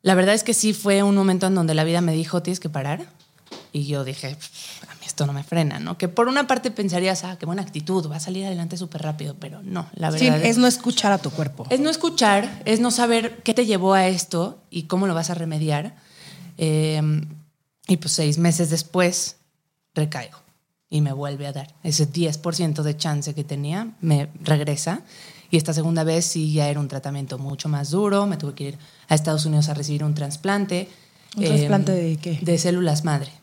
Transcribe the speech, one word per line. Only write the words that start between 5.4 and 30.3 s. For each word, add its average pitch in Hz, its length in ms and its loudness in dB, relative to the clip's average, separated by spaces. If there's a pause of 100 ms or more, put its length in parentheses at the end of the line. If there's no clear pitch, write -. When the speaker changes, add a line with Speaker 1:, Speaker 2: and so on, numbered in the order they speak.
Speaker 1:
frena", 156 380 -2
¿no? 175 180 -8
Que 185 80 -2
por 233 220 2
una 269 180 0
parte 262 240 0
pensarías, 185 540 -2
"Ah, 180 120 -10
qué - 80 -10
buena 175 180 -4
actitud, 156 460 -4
va 147 80 -8
a 156 40 -8
salir 190 260 -6
adelante 175 300 -6
súper 165 260 -10
rápido", 151 380 -6
pero 165 240 -14
no, 180 300 -8
la 156 180 -2
Speaker 2:
Sí, 160 180 4
Speaker 1:
verdad - 140 4
Speaker 2:
es 226 120 4
no 247 120 6
escuchar 240 420 0
a 196 80 4
tu 143 120 -4
cuerpo. - 380 -6
Speaker 1:
Es 262 120 2
no 302 100 2
escuchar, 269 760 2
es 220 140 2
no 240 140 2
saber 233 500 0
qué 220 120 0
te 247 120 2
llevó 190 280 4
a 190 120 6
esto 180 640 -2
y 170 140 -6
cómo 185 240 0
lo 170 60 0
vas 165 160 -2
a 175 40 -2
remediar. 156 600 -2 (640)
Eh, 156 440 2 (880)
y 185 80 6
pues 151 160 -4
seis 151 260 2
meses 170 320 2
después 175 640 0 (600)
recaigo 151 420 -4 (500)
y 151 120 0
me 143 120 2
vuelve 143 360 -6
a 139 40 -10
dar. 139 300 -12
Ese 151 240 2
diez 156 320 -2
por 170 160 -4
ciento 156 300 0
de 151 120 -2
chance 147 380 -4
que 151 80 -6
tenía 151 580 -6
me 151 280 4 (140)
regresa. 147 580 0 (500)
Y 165 60 4
esta 160 160 2
segunda 160 320 0
vez 165 220 2
sí 156 260 -2
ya 151 160 2
era 147 100 -2
un 143 100 -4
tratamiento 135 500 -8
mucho 139 300 -6
más 143 220 -2
duro. 202 360 2
Me 180 100 0
tuve 143 180 -6
que 143 100 -8
ir 139 140 -10 (300)
a 160 60 6
Estados 156 320 2
Unidos 151 220 4
a 151 60 -2
recibir 147 300 -2
un 151 100 0
trasplante. 185 760 -2 (480)